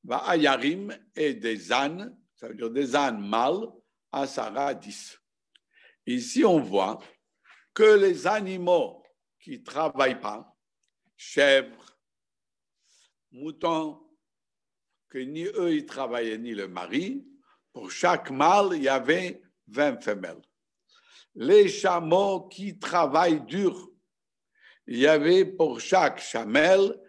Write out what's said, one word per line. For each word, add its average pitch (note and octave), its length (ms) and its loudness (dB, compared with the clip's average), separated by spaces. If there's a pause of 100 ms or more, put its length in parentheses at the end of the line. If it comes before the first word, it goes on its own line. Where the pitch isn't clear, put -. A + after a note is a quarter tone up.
Va'ayarim, D3+ 960 0 (180)
et D3 200 -2
des G#2+ 360 -6
ânes, D#3+ 460 -4 (180)
ça A#2+ 120 -16
veut A2+ 80 -16
dire A2+ 160 -8
des C3+ 240 -2
ânes B2+ 260 -2
mâles, B2+ 460 -2 (440)
Asara, C3+ 640 -6
dix. - 440 -18 (880)
Ici, B2 380 -2
on F3 160 6
voit F#2+ 400 -2 (760)
que G#3+ 240 6
les F3+ 280 2
animaux F3+ 800 -2 (360)
qui B2+ 220 -16
travaillent C3+ 580 -2
pas, G#2+ 380 -12 (580)
chèvres, - 840 0 (1300)
moutons, D#3 720 -4 (1080)
que C3 100 -12
ni D3+ 240 -8
eux, F3 320 -2
ils C#3+ 100 -4
travaillaient, A#2+ 520 -6
ni A#2 160 -10
le G2 140 -8
mari, A2+ 580 -8 (480)
pour - 180 -14
chaque F3 400 0
mâle, F3+ 420 4
il D3 100 -4
y C3 60 0
avait D3 520 -2 (260)
vingt C3 340 -2
femelles. F#2 400 -8 (920)
Les F#3+ 340 6
chameaux F3+ 800 0
qui G3 320 -12
travaillent D#3+ 680 2
dur, F3+ 440 -4 (1000)
il A#2+ 100 -8
y C3+ 100 4
avait D#3+ 380 4
pour D3+ 340 -2
chaque F3+ 400 0
chamelle D#3 880 2